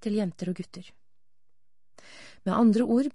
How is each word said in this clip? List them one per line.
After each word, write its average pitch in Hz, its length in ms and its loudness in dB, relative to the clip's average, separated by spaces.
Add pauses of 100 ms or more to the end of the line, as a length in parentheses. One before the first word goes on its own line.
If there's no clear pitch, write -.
til 208 160 -2
jenter 180 320 -4
og 175 80 -8
gutter. - 320 -16 (1500)
Med 190 140 0
andre 226 260 4
ord 240 320 2